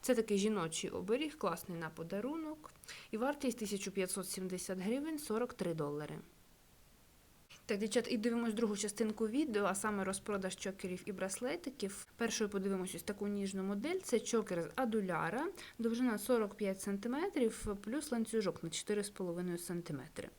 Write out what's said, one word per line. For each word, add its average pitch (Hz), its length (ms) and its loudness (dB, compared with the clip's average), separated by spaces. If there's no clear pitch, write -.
Це 254 140 4
такий 220 240 2
жіночий 190 520 2
оберіг, 262 480 0
класний 170 400 -2
на 160 120 -4
подарунок. 254 800 -6
І 220 60 -4
вартість 262 420 2
тисяча 196 320 -2
п'ятсот 185 380 0
сімдесят 185 500 -4
гривень, 277 400 0
сорок 247 360 0
три 170 200 0
долари. 147 440 -2
Так, 208 120 0
дівчат, 226 320 2
і 254 60 4
дивимось 233 380 2
другу 214 220 2
частинку 214 520 0
відео, 226 360 2
а 185 100 4
саме 202 300 0
розпродаж 190 520 -2
чокерів 190 480 -4
і 208 80 -6
браслетиків. 196 920 -4
Першою 220 340 2
подивимось 190 440 0
ось 180 80 -6
таку 202 260 -2
ніжну 196 340 0
модель. 208 360 0
Це 247 220 4
чокер 208 420 2
з 151 140 -4
адуляра, 208 720 2
довжина 233 400 4
сорок 220 360 4
п'ять 196 260 0
сантиметрів, 226 1000 0
плюс 269 320 -2
ланцюжок 220 500 2
на 165 80 -4
чотири 208 340 0
з 202 60 -6
половиною 175 480 -2
сантиметри. 170 680 -6